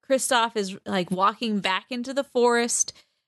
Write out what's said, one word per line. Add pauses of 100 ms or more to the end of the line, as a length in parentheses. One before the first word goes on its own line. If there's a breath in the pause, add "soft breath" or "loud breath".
Kristoff
is,
like,
walking
back
into
the
forest, (360 soft breath)